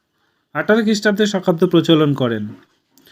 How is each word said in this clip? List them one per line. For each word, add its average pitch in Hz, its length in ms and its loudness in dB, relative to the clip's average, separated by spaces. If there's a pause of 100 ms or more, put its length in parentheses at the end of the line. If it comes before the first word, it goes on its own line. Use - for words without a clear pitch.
(540)
আঠারো 208 280 0
খ্রিস্টাব্দে 214 440 0
শকাব্দ 185 420 0
প্রচলন 156 460 2
করেন। 117 340 -4 (640)